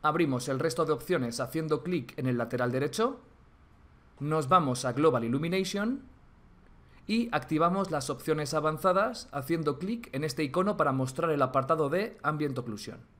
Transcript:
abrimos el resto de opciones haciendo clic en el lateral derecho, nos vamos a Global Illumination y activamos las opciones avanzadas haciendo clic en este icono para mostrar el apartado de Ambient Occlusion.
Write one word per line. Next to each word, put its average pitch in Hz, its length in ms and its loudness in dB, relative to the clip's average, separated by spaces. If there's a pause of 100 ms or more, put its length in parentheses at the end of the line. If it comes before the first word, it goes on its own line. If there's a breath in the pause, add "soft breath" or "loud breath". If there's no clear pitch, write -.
abrimos 147 480 2
el 127 80 0
resto 160 280 0
de 151 80 2
opciones 127 460 -2
haciendo 151 440 -2
clic 175 340 -4
en 123 80 -2
el 123 140 2
lateral 120 320 0
derecho, 147 480 0 (1000)
nos 151 300 -2
vamos 143 360 4
a 123 80 0
Global 135 300 4
Illumination 190 800 -2 (1040 soft breath)
y 233 260 0
activamos 165 600 2
las 143 180 -2
opciones 151 460 -2
avanzadas 185 760 0
haciendo 143 460 -2
clic 233 340 -6
en 135 120 -4
este 151 200 -2
icono 185 340 0
para 147 140 2
mostrar 131 380 -2
el 143 140 2
apartado 135 460 2
de 190 340 -2
Ambient 147 340 -2
Occlusion. 110 440 -8 (180)